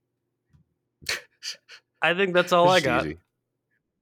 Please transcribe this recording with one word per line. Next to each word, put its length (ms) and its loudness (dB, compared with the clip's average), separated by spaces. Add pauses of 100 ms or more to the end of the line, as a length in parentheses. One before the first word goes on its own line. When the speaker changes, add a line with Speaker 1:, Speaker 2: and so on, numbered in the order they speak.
(2000)
Speaker 1:
I 120 0
think 200 -2
that's 180 0
all 140 4
Speaker 2:
It's 80 6
Speaker 1:
I 60 4
Speaker 2:
just 60 0
Speaker 1:
got. 200 -2
Speaker 2:
easy. 120 -8 (840)